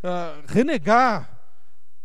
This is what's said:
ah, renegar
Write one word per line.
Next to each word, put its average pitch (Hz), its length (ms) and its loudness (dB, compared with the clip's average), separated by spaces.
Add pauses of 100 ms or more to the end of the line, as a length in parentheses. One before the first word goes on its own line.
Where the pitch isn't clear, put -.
ah, 175 460 -4
renegar 226 880 2 (680)